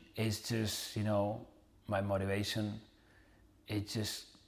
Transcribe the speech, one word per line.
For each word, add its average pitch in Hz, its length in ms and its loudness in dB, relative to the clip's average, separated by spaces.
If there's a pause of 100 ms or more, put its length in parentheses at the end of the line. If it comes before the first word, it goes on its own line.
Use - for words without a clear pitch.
(160)
is 107 260 0
just, 110 540 -2
you 110 80 0
know, 104 420 2 (420)
my 101 140 2
motivation, 101 800 0 (880)
it 104 200 -2
just - 380 -2 (220)